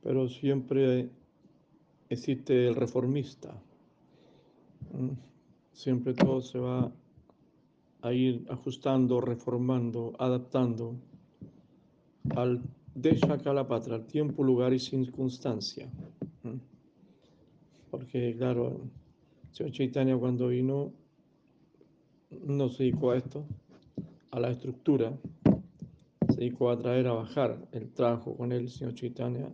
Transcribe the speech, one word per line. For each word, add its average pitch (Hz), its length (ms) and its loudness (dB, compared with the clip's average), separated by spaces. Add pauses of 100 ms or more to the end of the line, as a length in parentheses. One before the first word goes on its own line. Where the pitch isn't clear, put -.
pero 131 260 0
siempre 131 800 2 (960)
existe 127 600 2
el 120 60 2
reformista. 123 840 -2 (1300)
¿Mm? 135 180 -4 (640)
Siempre 127 420 0
todo 131 260 4
se 123 180 -8
va 127 340 0 (1080)
a 120 100 -2
ir 127 360 2
ajustando, 127 720 2
reformando, 120 1000 -2
adaptando 123 760 0 (1400)
al 123 260 0 (320)
Desha 147 440 4
Kalapatra, 127 580 0
al 110 100 -8
tiempo, 147 380 0
lugar 127 280 4
y 131 60 2
circunstancia. 127 1120 -4 (520)
¿Mm? 123 160 -10 (1300)
Porque, 120 460 -4
claro, 123 460 -2 (680)
el - 60 -20
señor - 180 -6
Chaitanya 131 440 2
cuando 123 320 0
vino 131 440 0 (1500)
no 139 220 2
se 127 160 -2
dedicó 123 260 4
a 123 60 4
esto, 131 280 -4 (840)
a 127 80 -6
la 123 120 0
estructura, 127 680 0 (1120)
se 123 80 4
dedicó 123 340 2
a 120 80 2
traer, 123 280 2
a 123 60 2
bajar. 113 600 -2
Él 110 200 -8
trajo 117 440 0
con 123 160 -2
él, 123 100 0
el 123 80 -6
señor 120 240 -8
Chaitanya 123 600 -6